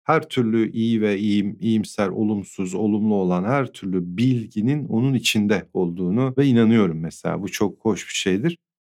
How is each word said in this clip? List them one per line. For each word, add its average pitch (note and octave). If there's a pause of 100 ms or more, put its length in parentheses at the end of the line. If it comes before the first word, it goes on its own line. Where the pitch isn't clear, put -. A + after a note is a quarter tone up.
her D#3
türlü A2+
iyi A2+
ve G#2
iyim-, G2+
iyimser, G#2+
olumsuz, G2
olumlu G#2+
olan F2+
her C3
türlü F2+
bilginin B2
onun B2
içinde G#2
olduğunu F#2+
ve C#3+
inanıyorum A2
mesela. E2
Bu F#2+
çok -
hoş G#2
bir -
şeydir. A2+ (240)